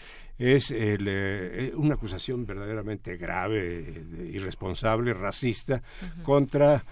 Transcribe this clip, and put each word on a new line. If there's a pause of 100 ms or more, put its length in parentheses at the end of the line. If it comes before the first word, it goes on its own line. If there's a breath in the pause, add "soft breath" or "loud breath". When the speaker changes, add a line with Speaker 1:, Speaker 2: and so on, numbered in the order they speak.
(380 loud breath)
Speaker 1:
es
el,
eh,
una
acusación
verdaderamente
grave,
eh,
irresponsable,
racista, (180)
Speaker 2:
Ujú.
Speaker 1:
contra,